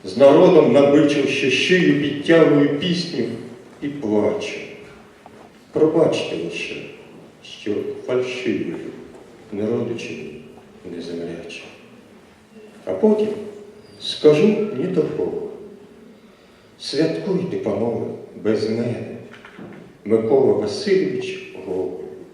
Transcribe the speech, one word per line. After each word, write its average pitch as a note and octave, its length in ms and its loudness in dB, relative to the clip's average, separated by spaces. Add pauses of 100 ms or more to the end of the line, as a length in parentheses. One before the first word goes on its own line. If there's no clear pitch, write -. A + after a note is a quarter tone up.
З F#2+ 140 -8
народом C#3+ 560 8
набивчивши C#3 760 4
шию, D3 500 2
підтягує C#3+ 680 4
пісню C#3+ 580 -2 (560)
і D3 60 -6
плаче. - 720 -2 (1120)
Пробачте - 720 2
лише, - 320 -8 (680)
що - 280 -10 (340)
фальшивою, - 720 -4 (760)
не G#2 160 -4
родичеві, - 680 -6 (600)
не E2+ 60 -12
земляче. E2+ 600 -12 (1200)
А - 80 -6
потім G#3+ 340 2 (760)
скажу D3+ 460 4
ні - 360 -2
до E3+ 200 0
кого. - 460 -6 (1300)
Святкуйте, - 760 -2
панове, A2+ 480 -4 (380)
без G#2+ 260 0
мене. A#2 360 -4 (1000)
Микола A2+ 480 4
Васильович - 1000 -2 (120)
Гоголь F#2 320 -6 (340)